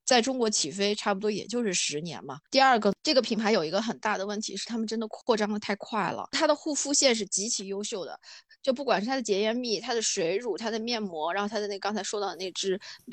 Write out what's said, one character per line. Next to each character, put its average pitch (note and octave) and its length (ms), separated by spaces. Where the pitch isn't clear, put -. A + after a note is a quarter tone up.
在 B3+ 160
中 C4 180
国 A3+ 120
起 D#3+ 200
飞 G3+ 240
差 G#3 200
不 F#3+ 60
多 G#3+ 100
也 G3 160
就 A#3+ 160
是 G3+ 100
十 D3+ 300
年 C#3+ 240
嘛。 C#3 100
第 C4 100
二 C4 180
个， G#3 140
这 D#4 120
个 B3 80
品 A3 160
牌 A3 140
有 F3+ 120
一 D#3 60
个 F#3+ 100
很 A3+ 200
大 G#3 180
的 G3 80
问 G#3 120
题 A3 160
是 - 120
他 A#3 100
们 A3+ 100
真 A3 140
的 A3 80
扩 - 260
张 G#3+ 160
得 G#3 80
太 G#3+ 180
快 G3 340
了， - 220
它 D4+ 140
的 D4+ 80
护 D4 200
肤 - 180
线 C4+ 220
是 A3 100
极 G3 240
其 G#3+ 180
优 G3 160
秀 G3+ 220
的， G2 160
就 C4+ 80
不 C4 140
管 G#3 160
是 G#3 60
它 C4 80
的 C4+ 80
洁 G3+ 180
颜 A3 160
蜜、 A#3 240
它 A#3+ 140
的 A3+ 80
水 F#3 340
乳、 A3+ 220
它 A3+ 120
的 A3+ 80
面 A3+ 240
膜， E3+ 300
然 G3 100
后 G#3 60
它 A3 100
的 G#3 80
那 G3+ 120
刚 G3+ 160
才 G3 80
说 G#3 180
到 G3 60
的 E3+ 100
那 F3+ 160
支 F#3 260